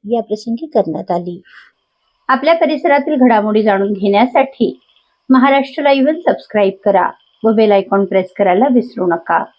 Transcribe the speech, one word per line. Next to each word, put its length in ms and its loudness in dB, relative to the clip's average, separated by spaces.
या 100 -2
प्रसंगी 440 -8
करण्यात 460 -4
आली. 300 -6
आपल्या 240 0
परिसरातील 600 0
घडामोडी 480 2
जाणून 300 0
घेण्यासाठी 840 0
महाराष्ट्र 540 2
लाईव्ह 440 2
सबस्क्राईब 460 -2
करा 240 2
व 100 2
बेल 180 4
आयकॉन 340 2
प्रेस 280 -2
करायला 400 2
विसरू 320 -2
नका. 380 -2